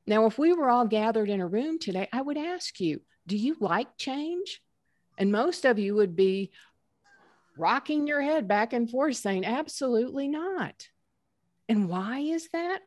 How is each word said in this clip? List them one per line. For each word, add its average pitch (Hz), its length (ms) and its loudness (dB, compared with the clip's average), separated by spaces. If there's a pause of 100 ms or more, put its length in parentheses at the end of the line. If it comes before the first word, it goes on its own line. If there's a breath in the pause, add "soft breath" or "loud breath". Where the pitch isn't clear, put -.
Now, 220 200 4
if 214 120 2
we 320 140 4
were 311 160 2
all 240 180 4
gathered 214 440 2
in 196 100 0
a 180 60 -2
room 269 320 -2
today, 190 340 -4
I 247 80 -2
would 285 160 -4
ask 339 440 -8
you, 160 200 -2 (260)
"Do 196 100 -2
you 269 240 0
like 190 360 0
change?" 320 640 -6 (560)
And 196 140 2
most 269 340 0
of 240 140 4
you 202 160 -2
would 196 220 2
be 190 340 2 (1040 soft breath)
rocking 269 520 0
your 294 120 0
head 285 280 0
back 208 240 2
and 233 180 0
forth 262 260 0
saying, 190 280 -2
"Absolutely 254 840 -2
not." 311 640 -6 (800)
And 208 200 2
why 196 300 -4
is 320 300 -4
that? 349 380 -4